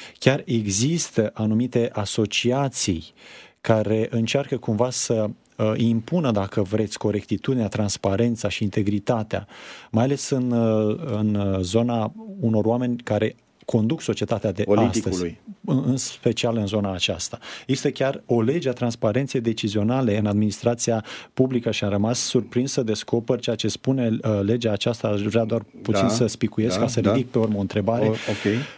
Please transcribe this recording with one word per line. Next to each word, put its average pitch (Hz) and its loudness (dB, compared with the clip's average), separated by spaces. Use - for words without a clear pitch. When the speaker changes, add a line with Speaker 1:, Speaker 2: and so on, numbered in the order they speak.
Speaker 1:
chiar 135 2
există 113 0
anumite 117 0
asociații 107 -2
care 110 2
încearcă 120 -2
cumva 117 0
să, 110 -2
uh, 110 0
impună, 117 0
dacă 101 0
vreți, 104 -2
corectitudinea, 104 -2
transparența 104 -2
și - -4
integritatea, 101 -2
mai 110 4
ales 139 -2
în, 127 0
uh, 110 2
în, 107 0
uh, 98 0
zona 110 0
unor 110 2
oameni 123 0
care 107 -2
conduc 120 2
societatea 107 -2
de 95 2
Speaker 2:
Politicului. 104 6
Speaker 1:
astăzi, 87 -4
în, 139 2
în 131 2
special 117 0
în 107 0
zona 98 0
aceasta. - -4
Există 135 2
chiar 139 -2
o 120 2
lege 135 2
a 123 -2
transparenței 120 0
decizionale 113 0
în 107 0
administrația 107 0
publică 127 2
și - -2
am 104 0
rămas 104 0
surprins 123 0
să 135 0
descoper 113 -2
ceea 117 -2
ce 110 -2
spune, 120 0
uh, 107 2
legea 113 2
aceasta. 113 -2
Aș 101 0
vrea 110 2
doar 110 -2
puțin 101 2
Speaker 2:
Da, 107 2
Speaker 1:
să 120 2
spicuiesc 110 0
Speaker 2:
da, 101 0
Speaker 1:
ca 113 2
să - 0
Speaker 2:
da. 95 4
Speaker 1:
ridic 123 0
pe - 0
urmă 110 2
o - -2
întrebare. 107 0
Speaker 2:
O, 110 4
ok. 110 -2